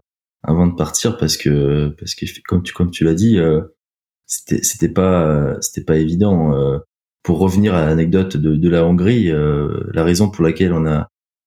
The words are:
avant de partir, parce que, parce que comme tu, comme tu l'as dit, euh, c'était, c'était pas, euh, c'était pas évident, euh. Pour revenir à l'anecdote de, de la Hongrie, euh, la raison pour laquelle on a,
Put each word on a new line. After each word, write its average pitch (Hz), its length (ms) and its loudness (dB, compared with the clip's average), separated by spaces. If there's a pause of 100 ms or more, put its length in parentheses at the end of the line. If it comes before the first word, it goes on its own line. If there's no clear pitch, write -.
(420)
avant 85 240 2
de 87 80 0
partir, 87 420 -2
parce - 200 -2
que, 73 600 0
parce - 160 -12
que - 120 -10 (220)
comme 90 140 0
tu, - 100 -10
comme 87 180 -2
tu 85 140 -2
l'as 82 100 2
dit, 104 240 2
euh, 80 220 2 (640)
c'était, - 360 -6
c'était - 260 -2
pas, 92 380 2
euh, 73 340 0
c'était - 240 -10
pas 78 140 0
évident, 82 560 2
euh. 69 240 -2 (440)
Pour 82 160 0
revenir 95 360 0
à 82 100 2
l'anecdote 82 540 0
de, 76 180 0
de 85 140 2
la 85 160 4
Hongrie, 90 440 2
euh, 76 640 -2
la 80 120 0
raison 87 260 2
pour 92 120 -4
laquelle 87 300 2
on 80 140 0
a, 76 240 -2 (360)